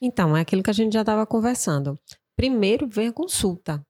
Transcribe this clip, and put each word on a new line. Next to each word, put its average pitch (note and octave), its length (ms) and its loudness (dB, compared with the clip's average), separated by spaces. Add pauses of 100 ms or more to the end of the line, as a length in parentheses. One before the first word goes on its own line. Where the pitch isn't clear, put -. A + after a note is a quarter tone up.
Então, F3+ 340 2
é E3 60 2
aquilo F#3 200 0
que F#3 60 0
a G#3+ 60 2
gente A3 180 2
já A3 100 2
tava G#3+ 220 2
conversando. G3 720 -2 (380)
Primeiro B3 500 2
vem A3 220 -2
a A#3 40 -4
consulta F3 760 -4